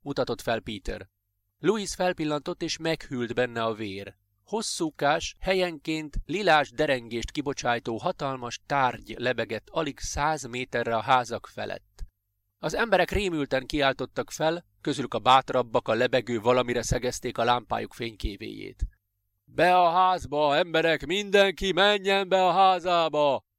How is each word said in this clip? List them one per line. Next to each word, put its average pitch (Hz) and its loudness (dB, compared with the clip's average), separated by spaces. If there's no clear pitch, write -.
mutatott 131 -4
fel 113 -2
Peter. 98 -10
Louis 196 -2
felpillantott, 165 -4
és 165 -6
meghűlt 147 -4
benne 117 -2
a 113 -2
vér. 98 -10
Hosszúkás, 165 -2
helyenként 160 -4
lilás 156 4
derengést 120 -2
kibocsátó 127 -4
hatalmas 127 -6
tárgy 131 -2
lebegett 117 -4
alig 151 -4
száz 147 -4
méterre 120 -4
a 110 2
házak 117 0
felett. - -12
Az 156 -6
emberek 208 2
rémülten 156 0
kiáltottak 135 -2
fel, 165 -2
közülük - -4
a 117 -2
bátrabbak 123 2
a 113 2
lebegő 120 0
valamire 120 2
szegezték 123 -4
a 117 0
lámpájuk 113 -2
fénykévéjét. 110 -8
Be 175 4
a 175 6
házba, 151 2
emberek, 160 2
mindenki 196 2
menjen 196 2
be 185 4
a 175 6
házába! 170 4